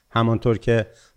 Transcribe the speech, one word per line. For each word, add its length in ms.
همانطور 480
که 280